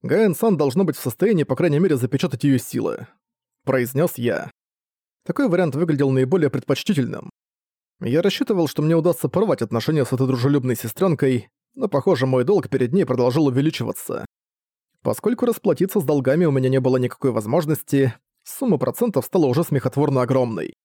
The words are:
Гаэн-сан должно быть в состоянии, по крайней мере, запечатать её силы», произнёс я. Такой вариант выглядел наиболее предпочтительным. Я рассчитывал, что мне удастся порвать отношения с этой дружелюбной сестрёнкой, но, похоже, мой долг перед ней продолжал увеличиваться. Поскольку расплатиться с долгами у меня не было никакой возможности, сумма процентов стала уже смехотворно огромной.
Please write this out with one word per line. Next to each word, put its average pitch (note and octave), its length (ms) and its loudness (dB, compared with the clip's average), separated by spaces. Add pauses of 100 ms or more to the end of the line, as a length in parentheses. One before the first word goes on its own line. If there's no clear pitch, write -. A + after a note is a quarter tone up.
Гаэн-сан G3+ 560 2
должно C#3+ 280 2
быть D#3 100 -2
в - 60 -14
состоянии, E3+ 420 0
по B2+ 140 -2
крайней D#3 220 2
мере, E3 180 2
запечатать B2+ 480 -2
её C3+ 120 4
силы», - 500 -6 (580)
произнёс C3+ 500 0
я. A#2 340 -4 (760)
Такой C#4 240 0
вариант E3+ 260 0
выглядел C#3+ 360 0
наиболее C3 380 2
предпочтительным. - 800 -4 (720)
Я C3+ 220 0
рассчитывал, G3 480 0
что - 120 -4
мне D#3+ 140 2
удастся E3 320 0
порвать F#3 340 0
отношения A#2+ 440 0
с - 80 -4
этой C3 140 0
дружелюбной B2+ 500 0
сестрёнкой, C3 720 -2 (260)
но, B3 140 -4
похоже, C#3 360 2
мой B2+ 200 2
долг F#3+ 240 2
перед B2+ 240 0
ней F#3+ 120 2
продолжал B2+ 420 2
увеличиваться. C3 760 -2 (760)
Поскольку - 440 -2
расплатиться G3+ 540 0
с E3 60 -4
долгами D3 400 2
у D3+ 60 2
меня C3 180 2
не C3 100 2
было B2+ 160 2
никакой B2 360 0
возможности, C3+ 840 0 (300)
сумма A3 340 -2
процентов D#3 480 -2
стала E3 220 2
уже C3 180 2
смехотворно C#3 560 0
огромной. A#2+ 520 -2 (120)